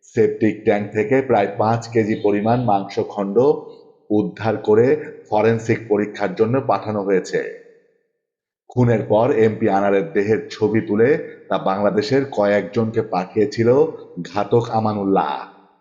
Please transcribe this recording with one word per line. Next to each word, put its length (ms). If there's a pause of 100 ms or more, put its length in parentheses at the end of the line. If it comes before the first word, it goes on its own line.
সেপটিক 600
ট্যাঙ্ক 280
থেকে 300
প্রায় 260 (100)
পাঁচ 300
কেজি 280
পরিমাণ 480
মাংস 360 (100)
খণ্ড 280 (720)
উদ্ধার 480
করে 380 (340)
ফরেনসিক 500 (100)
পরীক্ষার 460
জন্য 320
পাঠানো 340
হয়েছে। 640 (1040)
খুনের 320 (100)
পর 220
এমপি 380
আনারের 440
দেহের 380
ছবি 300
তুলে 360 (320)
তা 80
বাংলাদেশের 760
কয়েকজনকে 680
পাঠিয়েছিল 840 (360)
ঘাতক 480
আমানুল্লাহ। 800 (340)